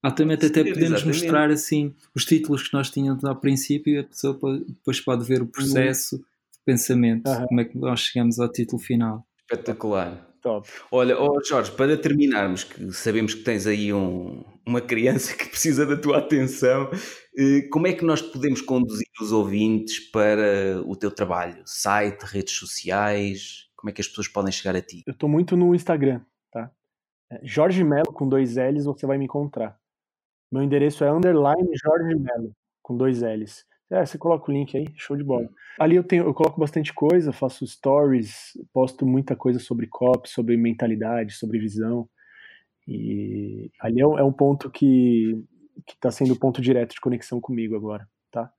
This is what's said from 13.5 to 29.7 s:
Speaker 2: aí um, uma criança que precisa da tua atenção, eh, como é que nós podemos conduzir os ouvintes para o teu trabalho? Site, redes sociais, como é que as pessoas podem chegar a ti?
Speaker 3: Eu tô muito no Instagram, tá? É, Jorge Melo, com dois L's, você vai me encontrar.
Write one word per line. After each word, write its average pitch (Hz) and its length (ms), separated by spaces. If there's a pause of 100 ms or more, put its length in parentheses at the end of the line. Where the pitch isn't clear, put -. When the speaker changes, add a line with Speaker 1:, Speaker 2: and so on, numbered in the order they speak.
Speaker 2:
aí 104 260
um, 90 500 (220)
uma 120 160
criança 123 560
que - 100
precisa 147 380
da 143 100
tua 143 220
atenção, 135 720 (480)
eh, 139 240 (100)
como 160 160
é 180 60
que - 100
nós 160 180
podemos 135 400
conduzir 113 460 (140)
os 107 100
ouvintes 107 680 (120)
para 101 720
o 95 120
teu 101 140
trabalho? 87 540
Site, 104 580
redes 98 320
sociais, 101 1200
como 107 140
é 98 40
que - 80
as - 60
pessoas - 200
podem 95 240
chegar 92 240
a 90 60
ti? 87 260
Speaker 3:
Eu - 60
tô - 160
muito 175 260
no 175 200
Instagram, 139 460 (300)
tá? 117 180 (640)
É, 120 120
Jorge 165 400
Melo, 151 280
com 139 160
dois 131 300
L's, 139 280
você 143 200
vai 135 120
me 139 80
encontrar. 131 520 (720)